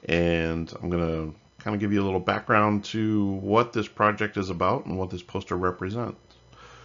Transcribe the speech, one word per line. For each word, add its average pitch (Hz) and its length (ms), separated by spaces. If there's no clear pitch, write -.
and 82 760
I'm 87 80
gonna 82 440
kinda 104 160
give 101 140
you 101 100
a 98 40
little 92 160
background 104 640
to 107 460
what 101 420
this 104 160
project 104 480
is 95 120
about 92 360
and 90 120
what 92 120
this 90 140
poster - 340
represents. 95 600